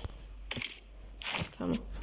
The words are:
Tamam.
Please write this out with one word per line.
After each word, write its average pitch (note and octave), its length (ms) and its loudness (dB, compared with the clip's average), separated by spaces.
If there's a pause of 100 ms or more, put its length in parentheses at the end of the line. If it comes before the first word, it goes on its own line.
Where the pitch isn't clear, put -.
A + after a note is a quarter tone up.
(1600)
Tamam. - 180 6 (260)